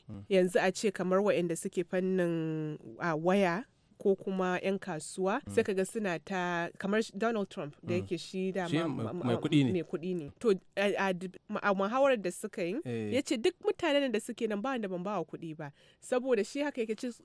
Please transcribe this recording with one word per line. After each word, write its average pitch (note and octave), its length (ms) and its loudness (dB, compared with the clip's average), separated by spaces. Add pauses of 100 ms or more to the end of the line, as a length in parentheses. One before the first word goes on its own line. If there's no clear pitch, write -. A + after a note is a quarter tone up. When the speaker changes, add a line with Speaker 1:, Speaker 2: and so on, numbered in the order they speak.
Speaker 1:
Mm. G3+ 220 -12
Speaker 2:
yanzu F#3 320 6
a F#3+ 80 4
ce F#3+ 220 0
kamar F#3 260 2
waɗanda F3 400 2
suke F#3+ 260 -4
fannin, E3 960 0 (220)
a, E3 160 0
waya F#3 480 4 (340)
ko G3 160 4
kuma F#3 480 0
yan G3 160 0
kasuwa, F#3+ 640 -2
Speaker 1:
Mm. - 120 -10
Speaker 2:
sai A3 100 4
ka G#3+ 100 -2
ga F#3+ 100 2
suna F#3 360 -2
ta, F3 480 -2 (100)
kamar G3+ 240 0
sh-, - 160 -8
Donald A3 320 0
Trump D3 320 -8
da E3+ 120 -2
Speaker 1:
Mm. F3+ 120 2
Speaker 2:
yake F3 140 -2
shi F#3+ 320 -4
dama F3+ 160 -2
Speaker 1:
Shi D3 100 2
mai, E3+ 80 2
Speaker 2:
ma, B2 260 -2
ma, F3 120 -4
Speaker 1:
mai A#2+ 120 2
kuɗi D3 300 4
ne. A#2+ 60 2
Speaker 2:
mai F3 100 2
kuɗi E3 340 -4
ne. D3 220 -8
To, A3+ 160 4 (220)
a, G3+ 180 2 (140)
a, F#3+ 60 2
d-, F#3 140 -6 (200)
ma, G#3 140 -4
a G3+ 120 4
muhawarar A#3+ 480 2
da F3+ 80 -2
suka - 320 -6
yi, F3 220 -2
Speaker 1:
Eh. A3+ 300 -2
Speaker 2:
ya C4 80 2
ce C#4+ 140 -2
duk C#4+ 180 0 (100)
mutanen C#4+ 480 2
da G#3 80 0
suke A#3 280 -4
nan G#3 140 -2
ba C4 80 -2
wanda A#3 180 -2
ban F3+ 140 -4
ba G3 160 -2
wa E3 60 -2
kuɗi D#3+ 320 -10
ba. D3 160 -10 (280)
Saboda B3+ 460 0
shi - 160 -6
haka C#4+ 180 -4
yake A3 160 -4
ce, B3+ 140 -6 (140)